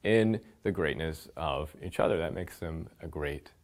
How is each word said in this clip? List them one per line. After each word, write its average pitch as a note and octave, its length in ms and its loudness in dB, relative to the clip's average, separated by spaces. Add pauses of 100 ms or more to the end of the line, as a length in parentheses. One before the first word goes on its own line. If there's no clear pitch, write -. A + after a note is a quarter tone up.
in A2 380 4 (240)
the G#2 80 2
greatness D#2 640 -2
of D2+ 440 -2
each - 200 -6
other. G2 180 4
That D#2+ 160 -2
makes F2+ 240 -8
them D#2+ 300 -6 (120)
a E2+ 60 -12
great D2+ 460 -6 (120)